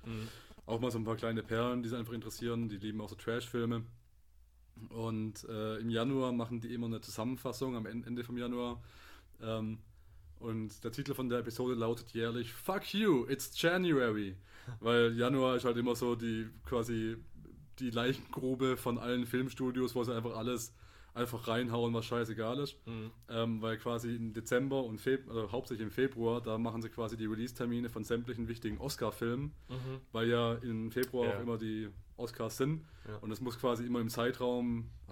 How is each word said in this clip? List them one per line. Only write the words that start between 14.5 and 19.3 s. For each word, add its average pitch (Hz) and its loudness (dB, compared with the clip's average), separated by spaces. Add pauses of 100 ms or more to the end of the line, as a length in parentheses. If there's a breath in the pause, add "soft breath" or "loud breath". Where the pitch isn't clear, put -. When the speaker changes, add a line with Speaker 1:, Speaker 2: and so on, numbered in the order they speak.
Speaker 1:
<laughs> 117 -12
Speaker 2:
Weil 117 8
Januar 127 6
ist 120 2
halt 120 4
immer 120 4
so 120 2
die, 113 -2 (160)
quasi 113 0 (640)
die 127 0
Leichengrube 127 2
von 120 0
allen 123 0
Filmstudios, 127 0